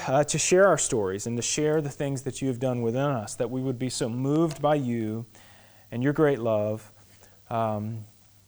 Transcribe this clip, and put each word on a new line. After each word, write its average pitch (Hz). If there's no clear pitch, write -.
uh, 139
to 156
share 185
our 160
stories 101
and 117
to 117
share 151
the 143
things 139
that 131
you 135
have 123
done 123
within 117
us, 131
that 120
we 131
would 131
be 127
so 127
moved 143
by 147
you 117
and 120
your 143
great 143
love, 107
um, 110